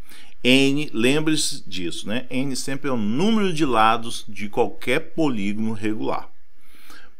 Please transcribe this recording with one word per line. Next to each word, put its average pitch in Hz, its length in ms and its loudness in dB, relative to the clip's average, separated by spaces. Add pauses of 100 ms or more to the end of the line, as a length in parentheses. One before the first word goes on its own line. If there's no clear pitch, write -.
(440)
N, 135 480 4
lembre-se 143 760 2
disso, 92 400 -2
né? 110 240 -2
N 135 240 -2
sempre 135 360 -2
é - 20 0
o 123 60 0
número 185 540 2
de 151 120 2
lados 113 640 2
de 104 200 -2
qualquer 127 640 0
polígono 110 580 0
regular. 107 560 -2 (920)